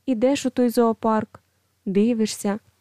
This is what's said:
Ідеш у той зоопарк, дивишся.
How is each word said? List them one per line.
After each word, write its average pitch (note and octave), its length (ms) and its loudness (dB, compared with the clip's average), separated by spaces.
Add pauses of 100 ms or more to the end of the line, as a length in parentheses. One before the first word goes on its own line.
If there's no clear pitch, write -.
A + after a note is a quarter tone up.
Ідеш C4 400 0
у C4 40 0
той B3 200 0
зоопарк, A3+ 760 0 (420)
дивишся. G#3+ 760 0 (220)